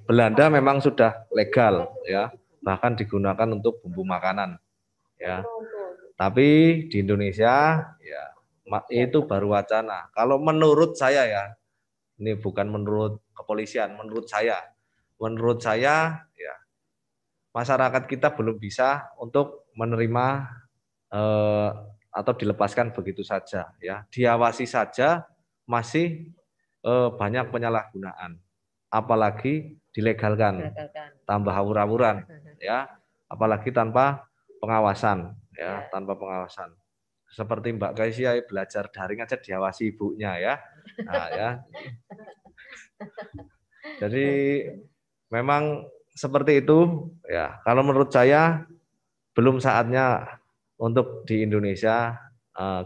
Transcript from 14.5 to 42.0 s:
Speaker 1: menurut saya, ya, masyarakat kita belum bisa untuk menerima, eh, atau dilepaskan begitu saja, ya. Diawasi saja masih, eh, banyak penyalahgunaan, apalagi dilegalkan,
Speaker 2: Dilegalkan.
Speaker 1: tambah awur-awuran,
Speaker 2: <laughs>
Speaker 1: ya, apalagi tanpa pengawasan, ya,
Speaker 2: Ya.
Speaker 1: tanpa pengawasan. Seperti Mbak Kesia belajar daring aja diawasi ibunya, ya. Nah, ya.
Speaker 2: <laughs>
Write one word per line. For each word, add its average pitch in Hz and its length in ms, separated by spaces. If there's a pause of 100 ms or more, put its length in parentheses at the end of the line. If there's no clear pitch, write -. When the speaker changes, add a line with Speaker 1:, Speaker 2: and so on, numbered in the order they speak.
Speaker 1:
menurut 113 400
saya, 139 640 (160)
ya, 71 160 (1000)
masyarakat 127 520
kita 147 320
belum 110 240
bisa 131 560
untuk 139 560
menerima, 117 800 (560)
eh, 104 600 (440)
atau 104 200
dilepaskan 104 600
begitu 95 320
saja, 95 560
ya. 98 280
Diawasi 120 600
saja 143 560 (400)
masih, 156 680 (480)
eh, 120 320
banyak 120 400
penyalahgunaan, 104 880 (480)
apalagi 113 880 (160)
dilegalkan, 107 720
Speaker 2:
Dilegalkan. 151 440 (200)
Speaker 1:
tambah 101 240
awur-awuran, 104 720
Speaker 2:
<laughs> - 320
Speaker 1:
ya, 120 320 (400)
apalagi 110 400
tanpa 127 560 (320)
pengawasan, 104 800 (160)
ya, - 40
Speaker 2:
Ya. 98 320
Speaker 1:
tanpa 98 240
pengawasan. 95 560 (640)
Seperti 110 400
Mbak 101 240
Kesia 120 480
belajar 98 480
daring 101 320
aja 120 100
diawasi 98 540
ibunya, 104 480
ya. 101 160 (480)
Nah, - 320
ya. 110 240
Speaker 2:
<laughs> - 1600 (840)